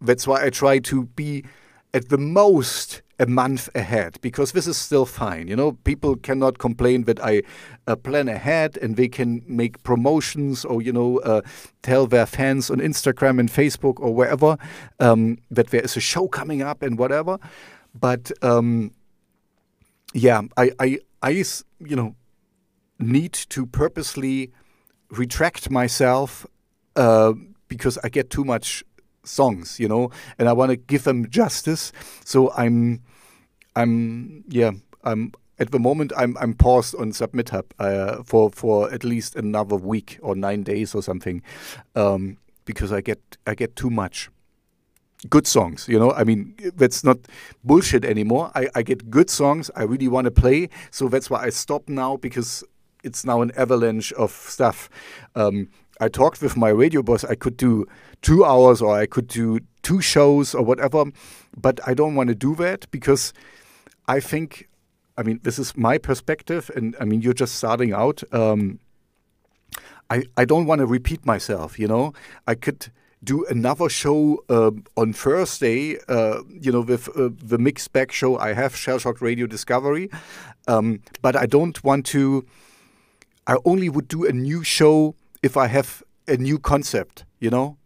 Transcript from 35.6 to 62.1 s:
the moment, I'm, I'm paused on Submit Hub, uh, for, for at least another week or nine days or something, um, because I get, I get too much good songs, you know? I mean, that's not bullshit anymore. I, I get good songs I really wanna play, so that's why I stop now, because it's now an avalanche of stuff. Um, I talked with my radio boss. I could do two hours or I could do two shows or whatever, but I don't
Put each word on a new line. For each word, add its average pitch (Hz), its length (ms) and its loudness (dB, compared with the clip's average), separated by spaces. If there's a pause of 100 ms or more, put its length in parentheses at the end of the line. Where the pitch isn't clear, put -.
the 139 80 2
moment, 143 380 0
I'm, 123 220 0
I'm 117 160 -4
paused 127 420 4
on 110 160 -6
Submit 120 380 -6
Hub, 95 160 -6 (120)
uh, 101 460 -2
for, 110 260 4
for 107 420 0
at 123 120 -10
least 117 320 -6
another 104 400 -4
week 101 460 -6
or 98 120 -4
nine 98 280 -4
days 104 320 -4
or 101 80 -4
something, 90 400 -8 (520)
um, 98 440 0 (260)
because 104 280 -6
I 98 80 -2
get, 104 200 -6 (260)
I 110 80 -4
get 113 220 -6
too 127 140 -4
much 104 400 -6 (960)
good - 180 4
songs, 85 400 -2
you 117 120 2
know? 117 140 4
I 117 120 -2
mean, 107 300 -2 (200)
that's 123 300 2
not 127 140 4 (440)
bullshit 135 440 4
anymore. 113 480 -2
I, 135 200 -4
I 120 80 -2
get 113 280 -6
good 143 180 4
songs 147 480 0
I 127 60 -6
really 127 260 -2
wanna 123 220 0
play, 135 400 4 (200)
so 135 180 -4
that's 127 200 -2
why 120 160 -4
I 117 60 -4
stop - 400 -6
now, 135 260 -4
because 123 480 -8 (400)
it's 120 220 -12
now 120 160 2
an 120 120 -2
avalanche 117 600 0
of - 160 -2
stuff. - 580 -4 (460)
Um, 101 340 -2 (320)
I 113 80 0
talked 135 320 2
with 139 160 -4
my 117 140 4
radio 139 320 4
boss. 113 220 0
I - 100 -4
could 123 240 -6
do 117 280 2 (360)
two 170 200 6
hours 127 380 6
or 104 180 2
I 104 60 0
could 120 240 -4
do 113 320 -2 (220)
two 185 180 -2
shows 143 540 4
or 127 100 0
whatever, 131 400 2 (500)
but 131 320 0
I 131 60 0
don't 151 220 2